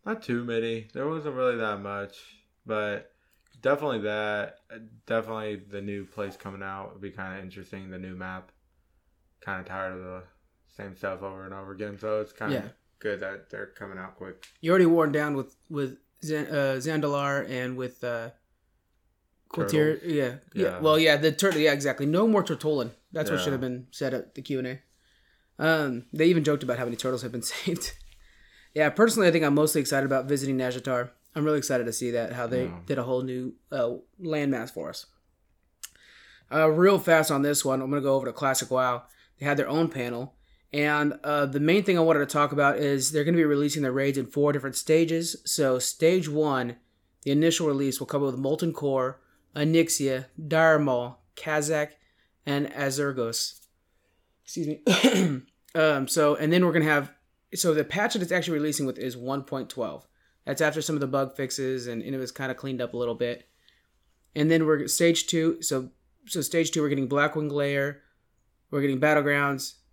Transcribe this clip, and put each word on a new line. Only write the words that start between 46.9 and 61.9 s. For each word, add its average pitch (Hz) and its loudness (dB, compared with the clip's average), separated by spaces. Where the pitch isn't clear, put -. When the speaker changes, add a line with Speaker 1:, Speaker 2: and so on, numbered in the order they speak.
Speaker 2:
the 143 -2
initial 160 4
release 139 0
will 135 -8
come 143 -2
with 131 -2
Molten 156 0
Core, 135 -2
Onyxia, 147 2
Dire 160 6
Maul, 123 0
Kazakh, 151 -2
and 143 -2
Azurgos. 135 -4
Excuse 160 -6
me. 180 2
<clears throat> - -20
Um, 151 4
so, 147 4
and 156 0
then 180 6
we're 165 4
gonna 160 4
have, 147 2
so 170 2
the 151 2
patch 196 -2
that 214 -2
it's 175 -4
actually 170 0
releasing 147 -2
with 131 -4
is 127 -6
one 131 -4
point 135 -8
twelve. 101 -6
That's 139 -4
after 151 0
some 156 -2
of 143 -2
the 139 -2
bug 135 -2
fixes, 131 -4
and, 117 -8